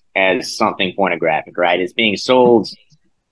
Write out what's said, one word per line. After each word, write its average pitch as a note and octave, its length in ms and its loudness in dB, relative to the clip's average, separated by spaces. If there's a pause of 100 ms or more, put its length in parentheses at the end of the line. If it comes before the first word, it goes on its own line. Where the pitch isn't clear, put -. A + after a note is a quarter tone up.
(160)
as F#2+ 400 -2
something G2 400 -2
pornographic, E2 600 -2
right? F2 220 0
It's F2+ 140 -6
being A2 220 0
sold A#2+ 540 4 (640)